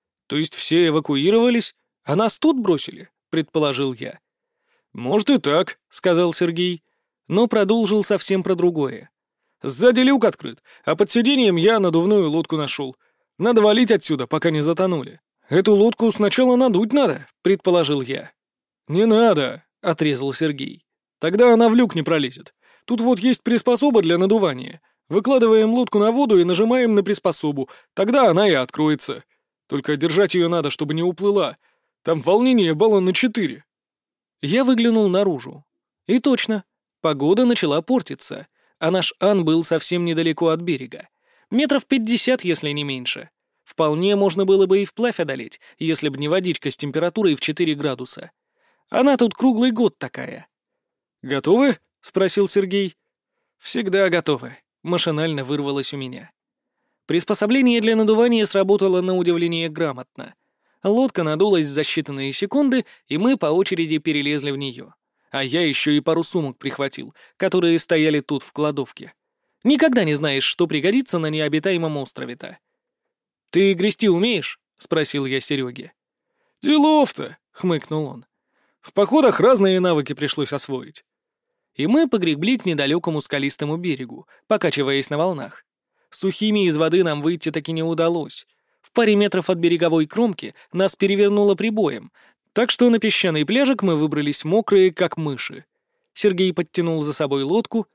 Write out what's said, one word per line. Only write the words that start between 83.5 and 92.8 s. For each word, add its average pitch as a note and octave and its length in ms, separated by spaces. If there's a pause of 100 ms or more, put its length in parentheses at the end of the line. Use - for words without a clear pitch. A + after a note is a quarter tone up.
берегу, C3+ 500 (200)
покачиваясь C#3 640
на D3 80
волнах. D#3+ 460 (460)
Сухими G#3 560
из D#3+ 100
воды D#3+ 280
нам D3+ 180
выйти D#3+ 280
таки D#3 220
не D#3+ 100
удалось. E3 640 (340)
В - 120
паре A3 220
метров F#3+ 360
от F3+ 80
береговой E3 480
кромки G3 480 (180)
нас F#3 240
перевернуло G3+ 580
прибоем, F#3+ 560 (480)
так A#3+ 140
что A#3+ 180